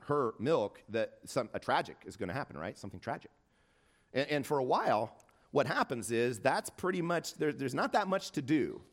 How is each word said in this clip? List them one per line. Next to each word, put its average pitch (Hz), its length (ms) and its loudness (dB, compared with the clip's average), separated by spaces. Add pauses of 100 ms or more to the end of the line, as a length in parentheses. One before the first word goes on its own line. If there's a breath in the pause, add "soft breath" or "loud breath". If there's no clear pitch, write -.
her 143 320 0
milk, 117 520 0
that 110 340 -2
some, 110 280 -2
a 101 60 -2
tragic 135 380 -2 (100)
is 92 100 -12
gonna 90 180 -4
happen, - 220 -8
right? 87 220 -8
Something 92 220 -12
tragic. - 300 -8 (840 soft breath)
And, 139 160 0
and 147 160 0
for 147 120 2
a 131 60 2
while, 120 520 2 (360 soft breath)
what 135 140 4
happens 127 460 0
is 120 260 2
that's 170 320 0
pretty 180 320 -2
much, 165 320 -2
there, 151 180 0
there's 135 220 -4
not 214 200 0
that 208 120 4
much 190 260 -2
to 147 100 -4
do. 123 380 0 (120)